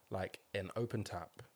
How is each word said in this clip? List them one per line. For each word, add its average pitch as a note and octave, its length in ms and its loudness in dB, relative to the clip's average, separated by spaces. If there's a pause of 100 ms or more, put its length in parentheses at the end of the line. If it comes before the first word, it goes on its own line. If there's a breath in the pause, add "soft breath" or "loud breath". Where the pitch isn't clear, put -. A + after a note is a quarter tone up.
like F#2+ 300 0 (160)
an F#2+ 200 0
open A#2 280 4
tap - 400 -6 (120)